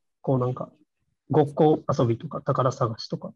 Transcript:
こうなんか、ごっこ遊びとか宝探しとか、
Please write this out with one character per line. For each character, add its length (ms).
こ 140
う 40
な 60
ん 80
か、 180
ご 140
っ 100
こ 380
遊 140
び 120
と 120
か 120
宝 300
探 280
し 80
と 100
か、 180